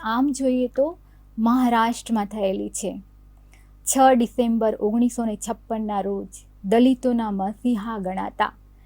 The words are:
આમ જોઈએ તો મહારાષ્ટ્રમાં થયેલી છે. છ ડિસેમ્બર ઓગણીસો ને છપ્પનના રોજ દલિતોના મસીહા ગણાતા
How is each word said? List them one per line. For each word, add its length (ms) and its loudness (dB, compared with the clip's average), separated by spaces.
આમ 300 0
જોઈએ 360 0
તો 300 -2
મહારાષ્ટ્રમાં 840 0
થયેલી 420 -4
છે. 340 -8
છ 140 0
ડિસેમ્બર 600 0
ઓગણીસો 500 0
ને 140 -6
છપ્પનના 520 -6
રોજ 280 -6
દલિતોના 680 2
મસીહા 680 -4
ગણાતા 540 -4